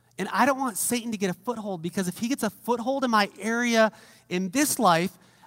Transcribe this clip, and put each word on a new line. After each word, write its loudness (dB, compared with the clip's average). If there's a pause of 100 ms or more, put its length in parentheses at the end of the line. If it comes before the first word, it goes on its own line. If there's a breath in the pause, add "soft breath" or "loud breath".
(180)
And -4
I 2
don't 2
want -4
Satan -4
to -4
get -2
a -2
foothold, -8
because -4
if -6
he -4
gets -4
a 0
foothold -2
in 0
my 4
area 2 (380 soft breath)
in -2
this 0
life, 4 (300 soft breath)